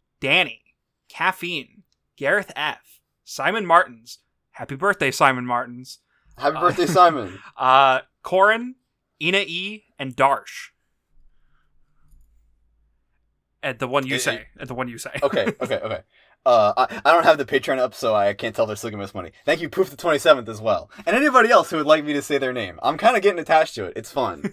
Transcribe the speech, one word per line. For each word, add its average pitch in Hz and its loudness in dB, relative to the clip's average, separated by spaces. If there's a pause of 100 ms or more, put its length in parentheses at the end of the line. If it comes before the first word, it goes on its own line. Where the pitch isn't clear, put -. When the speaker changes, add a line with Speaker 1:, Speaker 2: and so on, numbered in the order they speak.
(180)
Speaker 1:
Danny, 143 -2 (340)
Caffeine, 175 -6 (320)
Gareth 175 -2
F, - -8 (240)
Simon 185 -4
Martins. 147 2 (320)
Happy - -12
birthday, 151 -2
Simon 127 2
Martins. 123 -8 (360)
Speaker 2:
Happy 147 -2
Speaker 1:
Uh, - -6
Speaker 2:
birthday, 175 2
Simon. 151 4 (100)
Speaker 1:
<laughs> - -20
uh, 131 4 (240)
Corin, 226 2 (480)
Ina 185 0
E, 190 -10 (160)
and 131 -8
Darsh. - 0 (3000)
And 131 -6
the 131 -6
one 131 0
you 131 -4
Speaker 2:
Eh, - -4
Speaker 1:
say. 127 -2
Speaker 2:
eh. 110 -18 (140)
Speaker 1:
And 123 -14
the 127 -10
one 123 -6
you 117 -14
say. - -14 (100)
Speaker 2:
Okay, 139 0
Speaker 1:
<laughs> 120 -4
Speaker 2:
okay, 110 -4
okay. 107 -8 (440)
Uh, 110 4
I, 120 -2
I 156 6
don't 170 4
have 156 6
the 143 -4
Patreon 131 -2
up, 123 -2
so 113 0
I 101 2
can't 110 -6
tell 117 0
if - 2
they're 107 -6
still 123 -8
giving 104 -10
us 95 -14
money. 90 -12 (140)
Thank 151 0
you, - -8
Poof 190 -2
the 139 -20
twenty-seventh, 143 0
as 107 -12
well. 107 -2 (160)
And 175 0
anybody 254 4
else 190 4
who 170 -4
would 147 -2
like 156 4
me 147 -4
to 143 -2
say 143 -4
their 131 -2
name. 101 -8
I'm 151 -2
kinda 226 2
getting 185 0
attached 160 0
to 98 -6
it. 87 -8
It's - -12
fun. 110 -4